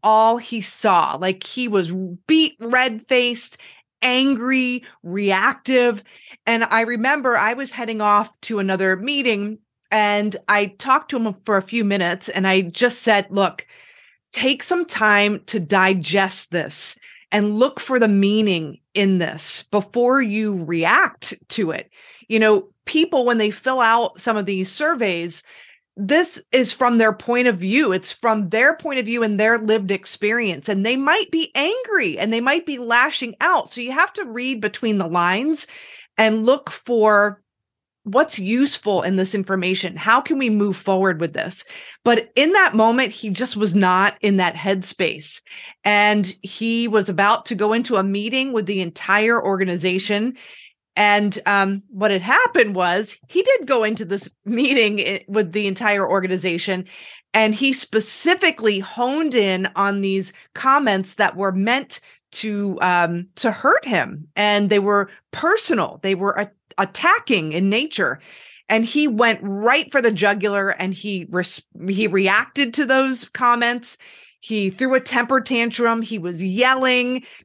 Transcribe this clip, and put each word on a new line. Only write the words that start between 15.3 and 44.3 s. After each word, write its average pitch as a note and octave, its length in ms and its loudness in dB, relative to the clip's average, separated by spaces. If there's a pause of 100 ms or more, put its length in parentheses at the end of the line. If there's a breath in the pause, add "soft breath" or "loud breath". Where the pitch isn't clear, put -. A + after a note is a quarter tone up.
to G#3+ 160 -4
digest F#3+ 920 0
this - 460 -8 (340 loud breath)
and G#3 260 0
look C4+ 220 0
for B3+ 200 -2
the A3+ 80 4
meaning G3 720 2 (140)
in G3 240 2
this - 460 -6
before A#3+ 580 0
you G#3 420 -2
react E3+ 680 0 (160)
to F3 220 -2
it." - 180 -10 (380 loud breath)
You A3 120 0
know, G#3+ 300 4 (160)
people, D#4 400 0
when A#3+ 120 2
they G#3+ 140 2
fill C4 280 -2
out A#3 420 2
some A3+ 160 -2
of G3+ 80 -2
these F#3+ 260 -4
surveys, G#3 720 -2 (520 loud breath)
this D4 460 0 (100)
is B3+ 200 2
from B3 260 2
their A3 140 4
point A#3+ 360 0
of G#3+ 100 0
view. G3+ 340 0
It's F#3 200 -4
from G#3+ 380 -2
their B3+ 260 2
point C#4+ 240 -4
of A3+ 60 -4
view A#3 180 -2
and G#3 160 0
their A3+ 180 4
lived G#3+ 340 0
experience. G#3 760 -4
And G3 160 0
they A#3+ 100 0
might D4+ 360 0
be D#4+ 240 -2
angry F4+ 640 -2
and G#3+ 120 0
they A3+ 80 0
might C#4+ 280 0
be C#4+ 100 -6
lashing A#3+ 640 0
out. E4 320 0
So A#3+ 80 -10
you A#3+ 100 -8
have D#4+ 220 0
to G4+ 120 -8
read B3 360 -6
between G#3+ 380 -2
the E3+ 80 -2
lines F#3 580 0 (500 loud breath)
and A3 300 2
look C4+ 240 2
for G#3+ 720 2 (600)
what's A3+ 340 0
useful G#3+ 640 0
in F#3+ 140 -2
this F#3+ 180 0
information. F#3 640 -2
How A3 240 2
can C#4+ 160 -2
we B3+ 140 0
move G3+ 260 0
forward F#3+ 420 0
with E3 140 -2
this? - 320 -8 (400 loud breath)
But A3+ 300 2
in D4+ 180 4
that F#4+ 220 4
moment, A3+ 360 4
he G#3+ 200 -8
just A#3 260 -4
was G3+ 160 0
not F#3+ 480 4
in G3+ 160 2